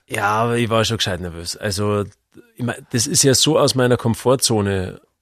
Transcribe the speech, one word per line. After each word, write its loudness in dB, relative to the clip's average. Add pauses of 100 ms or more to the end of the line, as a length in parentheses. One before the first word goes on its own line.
Ja, -4
aber 0
ich 0
war 4
schon 0
gescheit -4
nervös. -10
Also, -2 (520)
ich -6
mein, -6
das 0
ist 2
ja 6
so 2
aus 2
meiner 2
Komfortzone 0 (200)